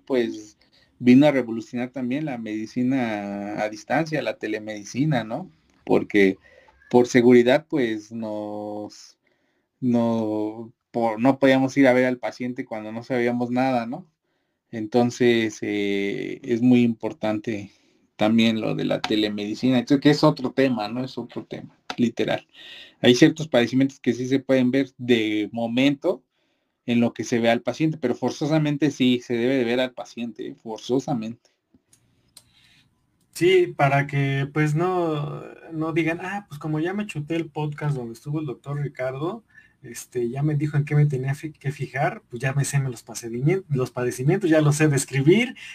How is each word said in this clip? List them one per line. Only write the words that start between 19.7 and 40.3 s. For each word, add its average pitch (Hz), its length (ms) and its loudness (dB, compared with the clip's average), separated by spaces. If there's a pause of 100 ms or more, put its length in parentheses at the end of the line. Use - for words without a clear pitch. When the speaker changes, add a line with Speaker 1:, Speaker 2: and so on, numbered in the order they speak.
Speaker 1:
entonces, 135 220 2
que 147 100 6
es 147 120 2
otro 147 300 2
tema, 123 360 0
¿no? 123 140 -6
Es 131 140 -10
otro 117 280 -12
tema, - 320 -16 (200)
literal. - 500 -2 (540)
Hay 123 140 8
ciertos 156 340 4
padecimientos 127 500 2
que 123 140 0
sí 127 140 -6
se 135 120 0
pueden 131 320 2
ver 135 260 -2
de 107 540 0
momento 127 720 0 (600)
en 117 160 2
lo 117 120 2
que 117 120 -8
se 117 140 0
ve 117 100 2
al 120 140 2
paciente, 156 360 -2
pero 123 160 -2
forzosamente 147 760 0
sí, 127 300 2
se 123 140 -4
debe 123 220 0
de 127 80 0
ver 120 160 0
al 127 120 -4
paciente, - 680 -12
forzosamente. 120 880 -6 (1800)
Speaker 2:
Sí, 180 420 4
para 143 320 2
que, 139 460 -2
pues, 151 220 0
no, 160 640 -2 (320)
no 160 200 -4
digan, 165 280 -2
"Ah, 196 260 -8
pues, 147 120 -18
como 156 200 -4
ya 175 140 -4
me 208 120 -4
chuté 151 300 -8
el 165 140 -4
podcast 151 480 -4
donde 117 160 -10
estuvo 147 260 -8
el 151 60 -6
doctor 139 360 -10
Ricardo, 139 640 -6 (380)
este, 120 480 -8
ya 135 120 -4